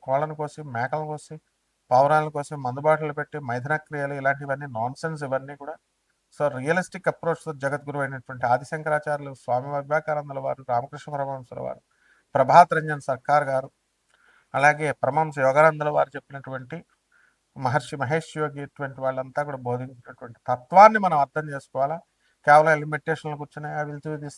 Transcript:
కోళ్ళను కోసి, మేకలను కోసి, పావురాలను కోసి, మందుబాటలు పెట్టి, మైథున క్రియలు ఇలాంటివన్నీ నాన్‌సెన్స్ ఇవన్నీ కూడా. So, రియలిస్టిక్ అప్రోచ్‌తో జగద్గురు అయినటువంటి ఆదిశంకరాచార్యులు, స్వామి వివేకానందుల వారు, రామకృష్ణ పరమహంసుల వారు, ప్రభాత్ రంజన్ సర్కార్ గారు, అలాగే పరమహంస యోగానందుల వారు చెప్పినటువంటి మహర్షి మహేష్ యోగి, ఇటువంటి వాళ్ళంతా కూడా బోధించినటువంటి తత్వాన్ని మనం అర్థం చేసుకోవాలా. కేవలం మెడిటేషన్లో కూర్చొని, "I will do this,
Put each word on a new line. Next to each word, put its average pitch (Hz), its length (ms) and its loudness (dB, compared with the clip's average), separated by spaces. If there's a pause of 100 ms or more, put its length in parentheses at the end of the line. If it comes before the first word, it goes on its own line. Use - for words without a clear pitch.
కోళ్ళను 147 320 -2
కోసి, 151 320 -8
మేకలను 131 400 -4
కోసి, 151 280 -12 (560)
పావురాలను 147 400 4
కోసి, 147 260 -8
మందుబాటలు 147 580 0
పెట్టి, 151 240 -8
మైథున 127 380 -4
క్రియలు 143 380 -6
ఇలాంటివన్నీ 139 580 -2
నాన్‌సెన్స్ 143 520 -6
ఇవన్నీ 135 320 -4
కూడా. 147 180 -12 (680)
So, 147 100 2
రియలిస్టిక్ 165 580 -2
అప్రోచ్‌తో 160 500 -4
జగద్గురు 143 420 -6
అయినటువంటి 131 460 -6
ఆదిశంకరాచార్యులు, 147 880 -2
స్వామి 127 380 -4
వివేకానందుల 143 680 -4
వారు, 135 280 -6
రామకృష్ణ 131 440 -4
పరమహంసుల 135 480 -8
వారు, 131 200 -10 (540)
ప్రభాత్ 139 400 8
రంజన్ 151 300 -4
సర్కార్ 143 400 0
గారు, 135 260 -2 (840)
అలాగే 147 380 2
పరమహంస 147 460 -2
యోగానందుల 151 520 4
వారు 143 200 2
చెప్పినటువంటి 131 680 -12 (800)
మహర్షి 139 400 -2
మహేష్ 143 380 -4
యోగి, 143 280 -4
ఇటువంటి 135 380 -10
వాళ్ళంతా 131 420 -4
కూడా 143 160 -8
బోధించినటువంటి 123 880 -10
తత్వాన్ని 202 540 6
మనం 170 180 0
అర్థం 151 300 -2
చేసుకోవాలా. 139 500 -4 (480)
కేవలం 151 440 6
మెడిటేషన్లో 151 460 -4
కూర్చొని, 147 340 -12
"I 151 140 -4
will 147 160 -10
do 156 160 -8
this, 147 220 -12